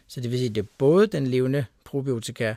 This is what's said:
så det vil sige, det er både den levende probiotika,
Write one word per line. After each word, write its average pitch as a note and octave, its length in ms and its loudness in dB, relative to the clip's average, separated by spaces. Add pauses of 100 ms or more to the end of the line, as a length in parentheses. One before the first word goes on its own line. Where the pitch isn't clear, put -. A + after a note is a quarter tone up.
så - 140 -12
det A#2+ 100 -4
vil B2 80 -2
sige, B2+ 100 0
det G#2 140 -2
er G2+ 40 -8 (100)
både F3 300 6
den C#3 200 -2
levende B2+ 380 0 (200)
probiotika, B2 720 -4